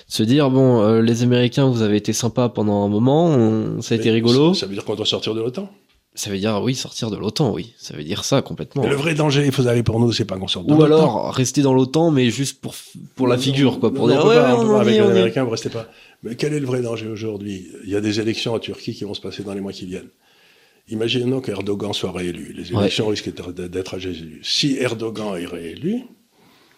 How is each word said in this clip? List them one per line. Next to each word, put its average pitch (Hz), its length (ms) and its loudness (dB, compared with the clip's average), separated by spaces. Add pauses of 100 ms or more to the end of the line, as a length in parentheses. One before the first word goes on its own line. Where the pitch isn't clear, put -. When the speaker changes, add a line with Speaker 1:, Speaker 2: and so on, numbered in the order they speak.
Speaker 1:
de - 60 -12
se 113 100 0
dire, 135 260 4
bon, 131 320 6
euh, 113 200 6
les 117 220 2
Américains, 123 440 4
vous 120 140 2
avez 104 160 4
été 107 160 -2
sympas 120 360 0
pendant 104 360 0
un - 20 2
moment, 131 400 4
on... 110 540 2
ça 117 140 -2
a - 20 2
Speaker 2:
Mais 110 60 -4
Speaker 1:
été 117 80 4
rigolo. 123 420 4
Speaker 2:
ça, 196 80 -2
ça 98 60 -6
veut 98 60 -10
dire 98 120 -8
qu'on 107 100 -4
doit 101 100 -6
sortir 107 300 -2
de 110 60 -4
l'otan. 190 280 -6 (460)
Speaker 1:
Ça - 160 -8
veut 98 80 -2
dire, 104 240 0
oui, 123 120 0
sortir - 360 -8
de 98 60 -4
l'otan, 110 360 0
oui. 101 240 -8
Ça - 180 -18
veut 76 80 -10
dire 85 200 -6
ça, 135 180 0
complètement. 85 420 -6
Speaker 2:
Mais 117 60 0
le 139 60 0
vrai 156 200 -2
danger, 143 300 2
il 139 60 2
faut 127 160 0
aller 120 160 2
pour 113 160 0
nous, 117 140 4
c'est 110 120 -2
pas 95 120 -6
qu'on 95 100 -6
sorte 92 180 -6
de 143 80 4
Speaker 1:
Ou 151 40 6
Speaker 2:
l'otan. 156 80 8 (100)
Speaker 1:
alors, 117 380 2
rester 127 280 0
dans 135 140 4
l'otan, 131 340 2
mais 127 220 4
juste 131 300 -6
pour - 120 -12
f-, - 200 -20 (220)
pour 131 120 0
la 123 80 4
Speaker 2:
Non, 123 60 -2
Speaker 1:
figure, 135 380 2
quoi, 113 100 2
Speaker 2:
non, - 60 0
Speaker 1:
pour - 100 0
Speaker 2:
on - 20 4
Speaker 1:
dire, 135 160 4
Speaker 2:
peut 202 80 6
Speaker 1:
ah - 20 6
Speaker 2:
pas, 240 220 6
Speaker 1:
ouais, 233 40 4
Speaker 2:
on - 20 2
peut 220 60 2
Speaker 1:
on 214 40 4
Speaker 2:
pas, 214 60 4
Speaker 1:
en - 20 4
Speaker 2:
avec 214 160 4
Speaker 1:
est, - 40 4
Speaker 2:
les 214 40 4
Speaker 1:
on 220 40 6
y - 20 4
est. - 20 4
Speaker 2:
Américains, 185 320 2
vous 117 80 -2
restez 113 180 -4
pas. 113 180 -8 (360)
Mais 110 120 -10
quel 147 180 -2
est 151 60 -2
le 143 60 -4
vrai 123 160 -2
danger 113 260 -6
aujourd'hui ? 104 600 -8 (160)
Il 95 80 -12
y 101 40 0
a 101 60 0
des 107 180 0
élections 113 340 -2
en 107 60 -2
Turquie - 360 -10
qui - 80 -12
vont 101 100 -8
se - 80 -12
passer 98 220 -10
dans 98 100 -10
les 98 80 -8
mois 98 120 -8
qui 95 120 -14
viennent. 90 240 -12 (800)
Imaginons 120 520 -2
qu'Erdogan 101 520 -6
soit 92 200 -6
réélu. 87 440 -8
Les - 160 -14
Speaker 1:
Ouais. 110 100 0
Speaker 2:
élections 107 260 0
risquent 104 160 -4 (100)
d'être, 90 160 -12
d'être 90 440 -8
à 95 40 -10
Jésus. 82 420 -10
Si 139 360 -2
Erdogan 110 600 -4
est 87 80 -8
réélu 87 560 -8 (760)